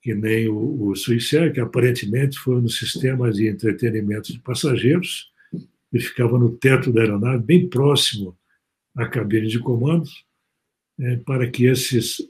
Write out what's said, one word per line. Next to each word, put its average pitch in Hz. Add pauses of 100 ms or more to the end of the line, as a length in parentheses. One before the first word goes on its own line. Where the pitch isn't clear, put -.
que 113
nem 110
o, 107
o 98
Swissair, 143
que 135
aparentemente 123
foi 127
no 120
sistema 123
de 104
entretenimento 107
de -
passageiros, 127 (600)
e 120
ficava 120
no 120
teto 131
da 113
aeronave, 113
bem 180
próximo 123 (580)
à 117
cabine 110
de 113
comando, 131 (920)
é, 123
para 123
que 123
esses 123 (100)